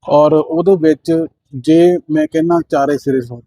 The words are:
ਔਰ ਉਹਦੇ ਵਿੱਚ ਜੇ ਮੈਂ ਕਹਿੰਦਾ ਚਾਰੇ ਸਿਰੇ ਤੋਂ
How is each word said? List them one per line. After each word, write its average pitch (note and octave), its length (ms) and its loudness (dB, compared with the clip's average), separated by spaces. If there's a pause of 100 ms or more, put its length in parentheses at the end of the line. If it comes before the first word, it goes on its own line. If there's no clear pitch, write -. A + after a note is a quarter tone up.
ਔਰ D3+ 280 4
ਉਹਦੇ E3 480 0
ਵਿੱਚ D#3+ 300 0 (480)
ਜੇ E3+ 380 2 (140)
ਮੈਂ D#3 160 0
ਕਹਿੰਦਾ E3 320 -2 (100)
ਚਾਰੇ C#3+ 280 -2
ਸਿਰੇ C3 240 -2
ਤੋਂ A#2+ 260 -14